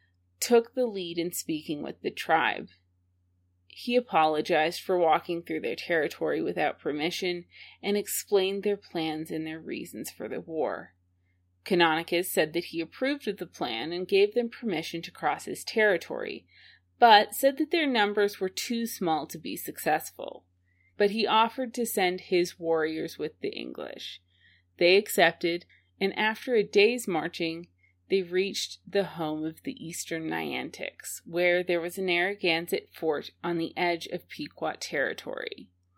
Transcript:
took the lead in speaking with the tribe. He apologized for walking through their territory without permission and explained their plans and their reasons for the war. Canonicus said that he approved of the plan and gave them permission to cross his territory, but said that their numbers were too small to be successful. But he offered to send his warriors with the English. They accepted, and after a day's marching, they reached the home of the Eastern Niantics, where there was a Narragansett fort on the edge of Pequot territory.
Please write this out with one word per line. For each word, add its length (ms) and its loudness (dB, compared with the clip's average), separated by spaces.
took 340 4
the 120 0
lead 320 -6
in 140 -2
speaking 500 -6
with 200 -10
the 80 -4
tribe. 580 0
He 260 -4
apologized 840 2
for 180 0
walking 440 2
through 180 -6
their 160 -6
territory 680 -2
without 380 -2
permission 640 -4
and 140 0
explained 640 0
their 140 2
plans 540 -6
and 160 -6
their 140 -10
reasons 500 -10
for 180 -10
the 120 -8
war. 540 -4
Canonicus 640 2
said 220 2
that 120 -2
he 160 -8
approved 480 -4
of 80 -2
the 100 -10
plan 460 -6
and 160 -6
gave 260 4
them 160 0
permission 520 -6
to 80 -14
cross 340 -4
his 180 -8
territory, 840 0
but 360 8
said 240 2
that 120 0
their 160 2
numbers 540 2
were 80 0
too 380 -4
small 400 -2
to 120 -12
be 180 -10
successful. 880 -4
But 140 4
he 140 0
offered 480 2
to 120 -2
send 360 0
his 360 0
warriors 600 -2
with 220 -8
the 100 -6
English. 720 -12
They 180 8
accepted, 680 2
and 200 -2
after 360 -2
a 80 6
day's 440 4
marching, 600 -4
they 120 2
reached 640 -2
the 180 2
home 400 -4
of 180 -8
the 240 -10
Eastern 420 -6
Niantics, 960 -8
where 380 2
there 180 2
was 160 -6
a 60 -4
Narragansett 920 0
fort 380 -2
on 120 0
the 200 -4
edge 320 -2
of 200 -8
Pequot 520 -8
territory. 880 -6